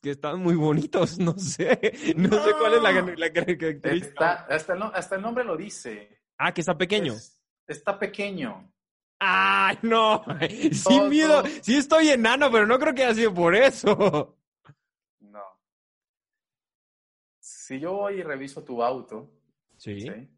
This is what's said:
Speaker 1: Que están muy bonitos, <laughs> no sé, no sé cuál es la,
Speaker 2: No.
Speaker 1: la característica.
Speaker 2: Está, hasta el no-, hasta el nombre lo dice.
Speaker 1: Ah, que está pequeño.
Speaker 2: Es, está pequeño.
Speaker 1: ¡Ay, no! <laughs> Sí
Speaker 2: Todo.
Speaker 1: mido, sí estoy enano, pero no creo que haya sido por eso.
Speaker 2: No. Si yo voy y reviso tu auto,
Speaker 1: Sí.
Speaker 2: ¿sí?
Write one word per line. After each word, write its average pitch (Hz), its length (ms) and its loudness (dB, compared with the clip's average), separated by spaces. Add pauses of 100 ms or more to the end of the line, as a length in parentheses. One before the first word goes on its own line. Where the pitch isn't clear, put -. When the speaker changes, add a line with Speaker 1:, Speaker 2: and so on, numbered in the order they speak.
Speaker 1:
Que 143 100 -6
están 151 280 -8
muy 175 140 2
bonitos, 156 640 0
<laughs> - 0 -
no 175 200 0
sé, 196 400 -2 (380)
no 196 260 2
sé 208 160 2
cuál 220 160 2
es 233 80 4
la, 196 100 4 (100)
Speaker 2:
No. 180 140 -6
Speaker 1:
la 165 160 -4
característica. 160 600 -4
Speaker 2:
Está, 175 400 -2 (140)
hasta 156 280 -4
el 185 40 -6
no-, 214 160 -8
hasta 190 220 -6
el 190 60 -8
nombre 233 220 -6
lo 180 120 -6
dice. 110 680 -14 (160)
Speaker 1:
Ah, 170 140 0
que 170 100 -6
está 170 140 -2
pequeño. 180 360 -2
Speaker 2:
Es, - 280 -16 (260)
está 175 320 -6
pequeño. 185 720 -10 (500)
Speaker 1:
¡Ay, 196 600 2
no! 220 500 2
<laughs> 165 400 -2
Sí 214 120 -4
Speaker 2:
Todo. 285 240 6
Speaker 1:
mido, 302 340 4 (200)
sí 240 140 2
estoy 311 320 4
enano, 262 420 4
pero 220 160 4
no 247 120 2
creo 302 160 0
que 262 100 0
haya 233 100 2
sido 220 200 2
por 175 200 4
eso. 202 840 2 (840)
Speaker 2:
No. 104 220 -20 (2000)
Si - 380 -16
yo 165 160 -8
voy 202 260 -6
y - 20 -12
reviso 139 420 -12
tu 120 180 -6
auto, 120 480 -6 (460)
Speaker 1:
Sí. 101 240 -14
Speaker 2:
¿sí? 135 100 -12 (280)